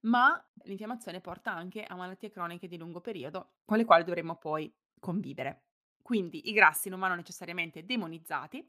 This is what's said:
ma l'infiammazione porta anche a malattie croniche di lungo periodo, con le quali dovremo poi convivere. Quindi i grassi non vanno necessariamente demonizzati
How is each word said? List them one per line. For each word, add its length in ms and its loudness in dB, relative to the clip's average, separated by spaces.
ma 360 6
l'infiammazione 560 -10
porta 320 -8
anche 300 -10
a 120 -12
malattie 360 -10
croniche 360 -8
di 120 -12
lungo 240 -12
periodo, 480 -10
con 100 2
le 80 6
quali 200 10
dovremo 320 -2
poi 360 -4
convivere. 680 -6
Quindi 460 -2
i 40 -6
grassi 360 6
non 120 -8
vanno 160 -2
necessariamente 680 -10
demonizzati 840 -6